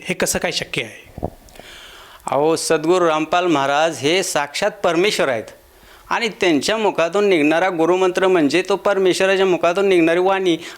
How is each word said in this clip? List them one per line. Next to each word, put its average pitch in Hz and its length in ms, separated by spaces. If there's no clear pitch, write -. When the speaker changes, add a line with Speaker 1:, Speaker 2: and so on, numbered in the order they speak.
Speaker 1:
हे 185 80
कसं 180 260
काय 175 120
शक्य - 320
आहे? - 440
Speaker 2:
अहो, 151 300
सद्गुरू 165 520
रामपाल 160 380
महाराज 147 520
हे 160 260
साक्षात 165 480
परमेश्वर 185 580
आहेत 120 140
आणि 220 200
त्यांच्या 180 360
मुखातून 196 520
निघणारा 165 400
गुरुमंत्र 185 580
म्हणजे 170 420
तो 202 60
परमेश्वराच्या 190 680
मुखातून 180 420
निघणारी 170 320
वाणी 185 380